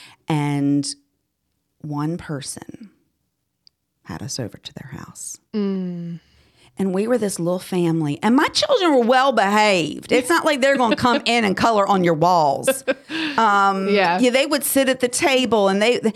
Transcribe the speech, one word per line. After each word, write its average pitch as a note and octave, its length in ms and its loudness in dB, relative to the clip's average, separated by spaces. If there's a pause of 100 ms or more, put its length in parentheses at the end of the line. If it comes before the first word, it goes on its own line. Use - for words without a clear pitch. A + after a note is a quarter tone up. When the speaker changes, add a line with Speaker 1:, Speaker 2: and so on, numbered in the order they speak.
(300)
Speaker 1:
And C#3+ 580 0 (920)
one D3+ 360 -6
person - 720 -14 (1120)
had E2 200 -14
us - 160 -10
over A2 180 -10
to - 160 -20
their - 260 -18
house. - 400 -16 (140)
Speaker 2:
Mm. F3+ 680 -6 (600)
Speaker 1:
And F#3+ 140 -2
we G3+ 140 -2
were A#3+ 100 2
this G#3 220 -4
little F3+ 200 -2
family. E3 640 0
And A3 140 4
my E4 140 4
children B4+ 440 2
were B3+ 120 4
well B3+ 260 4
behaved. G3+ 800 2
It's B3+ 180 0
not E4 160 2
like D4 160 2
they're C#4 160 4
gonna A#3 180 2
come B3+ 300 0
in A#3 180 2
and F#3+ 140 -2
color G#3 300 2
on G3 160 2
your E3+ 100 2
walls. E3 760 2
Speaker 2:
<laughs> B3+ 40 -2 (440)
Speaker 1:
Um, G3 520 2
Speaker 2:
Yeah. F#3+ 300 2
Speaker 1:
yeah, B3 120 4
they C4+ 160 2
would C#4+ 160 -2
sit C4+ 260 2
at C4 100 -2
the B3 80 0
table A#3+ 640 2
and F#3+ 100 0
they, A3+ 200 2
they A3 160 -2